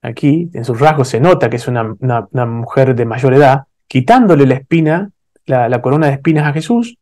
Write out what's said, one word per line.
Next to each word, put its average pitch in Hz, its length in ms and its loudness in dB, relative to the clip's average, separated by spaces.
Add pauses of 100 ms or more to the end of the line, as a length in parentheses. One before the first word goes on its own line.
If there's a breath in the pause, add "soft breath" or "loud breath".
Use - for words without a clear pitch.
Aquí, 151 540 -2
en 117 100 -10
sus 117 140 -6
rasgos, 143 300 2
se 113 100 -4
nota 147 320 2
que 123 60 -6
es 120 100 -8
una, 113 320 -4
una, 120 320 -4
una 127 160 -4
mujer 120 480 0
de 120 100 -2
mayor 120 300 -2
edad, 139 300 4 (240)
quitándole 160 580 4
la 131 80 2
espina, 160 560 -2 (340)
la, 123 240 0
la 117 140 -2
corona 143 240 0
de 139 60 0
espinas 151 340 -2
a 147 60 -2
Jesús. 233 500 -4